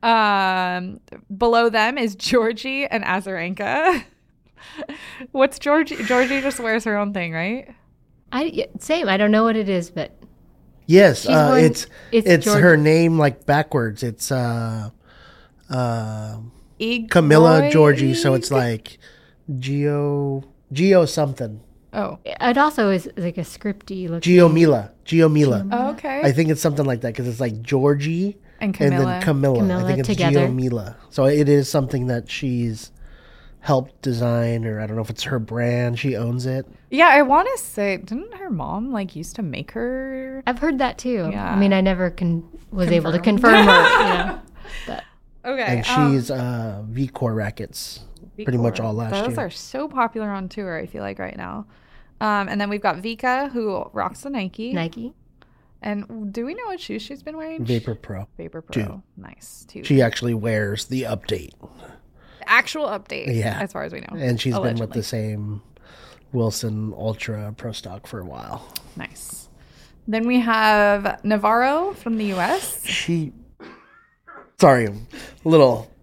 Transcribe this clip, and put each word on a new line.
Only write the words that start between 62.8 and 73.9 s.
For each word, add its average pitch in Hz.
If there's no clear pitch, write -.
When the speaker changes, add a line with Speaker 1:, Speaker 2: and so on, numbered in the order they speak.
Speaker 1:
update, 170
Speaker 3:
Yeah. 113
Speaker 1:
as 196
far 69
as 160
we -
know. -
Speaker 3:
And 127
she's 127
been 104
with 117
Speaker 1:
Allegedly. 120
Speaker 3:
the -
same 107
Wilson 110
Ultra 107
Pro 113
Stock 98
for 107
a 90
while. 62
Speaker 1:
Nice. -
Then 220
we 247
have 214
Navarro 240
from 226
the 214
U 196
S. 233
Speaker 3:
She, -